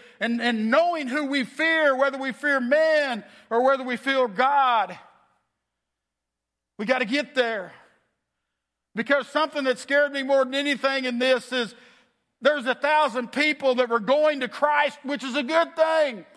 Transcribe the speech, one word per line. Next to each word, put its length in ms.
in, 220
in 300
knowing 360
who 180
we 180
fear, 520
whether 220
we 140
fear 280
man 640
or 120
whether 200
we 120
fear 320
God. 680
We 80
gotta 180
get 300
there. 380
Because 320
something 380
that 120
scared 340
me 120
more 220
than 100
anything 500
in 140
this 320
is 240
there's 240
a 80
thousand 580
people 440
that 120
were 120
going 400
to 80
Christ, 560
which 200
is 120
a 80
good 320
thing. 500